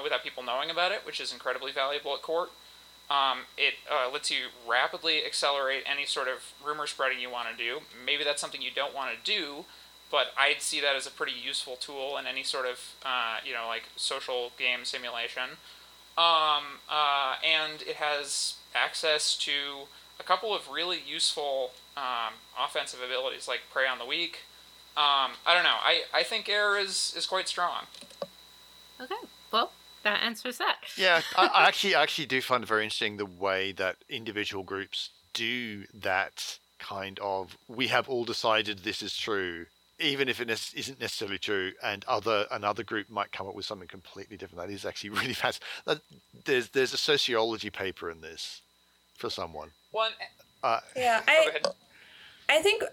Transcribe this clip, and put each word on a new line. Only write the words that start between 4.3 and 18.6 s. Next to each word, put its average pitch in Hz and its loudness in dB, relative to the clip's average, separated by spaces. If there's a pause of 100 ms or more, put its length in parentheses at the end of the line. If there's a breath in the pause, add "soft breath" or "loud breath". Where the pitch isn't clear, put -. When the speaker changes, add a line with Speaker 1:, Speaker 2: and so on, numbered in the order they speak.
Speaker 1:
you 131 -2 (220)
rapidly 156 2
accelerate 135 0
any 143 -2
sort 131 -2
of - -6 (120)
rumor 147 -4
spreading 131 0
you 123 -6
wanna 120 -6
do. 120 -2 (260)
Maybe 143 2
that's 143 0
something 143 -8
you 127 -6
don't 131 -2
wanna 127 -4
do, 165 -2 (480 loud breath)
but 139 4 (100)
I'd 143 4
see 151 -2
that 143 4
as 135 -4
a - -8
pretty 139 -4
useful 127 -6
tool 139 -6
in 135 -6
any 131 -4
sort 131 -2
of, 123 -4 (260)
uh, 117 0
you 135 -6
know, 117 -4
like, 113 -4 (120)
social 127 -2
game 123 0
simulation. 123 -6 (580 loud breath)
Um, 156 4 (100)
uh, 143 2 (100)
and 156 2
it 151 -6
has 147 -2 (220)